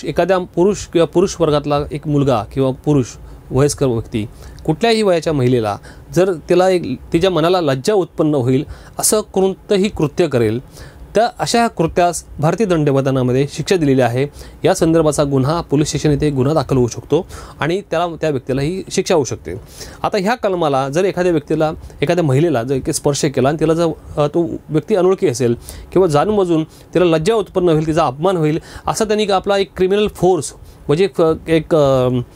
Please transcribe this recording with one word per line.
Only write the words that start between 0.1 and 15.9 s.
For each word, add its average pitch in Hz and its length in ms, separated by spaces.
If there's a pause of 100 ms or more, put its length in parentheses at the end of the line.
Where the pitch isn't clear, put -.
पुरुष 180 400
किंवा - 280
पुरुष 175 340
वर्गातला 147 400 (120)
एक 151 160
मुलगा 135 360
किंवा 131 280
पुरुष 135 340 (460)
वयस्कर 143 340
व्यक्ती 113 400 (400)
कुठल्याही 220 380
वयाच्या 170 300
महिलेला 123 440 (360)
जर 185 200 (160)
तिला 185 200
एक, 160 280 (160)
तिच्या 170 180
मनाला 175 300
लज्जा 139 320
उत्पन्न 165 420
होईल 131 300 (340)
असं 214 220
कोणतंही 196 680
कृत्य 165 380
करेल, 120 320 (560)
तर 226 120 (120)
अशा 233 280
कृत्यास 175 560 (160)
भारतीय 175 260
दंडविधानामध्ये 135 880
शिक्षा 165 220
दिलेली 135 260
आहे. 123 260 (380)
या 165 80
संदर्भाचा 160 500
गुन्हा 143 380
पोलीस 151 260
स्टेशन 151 240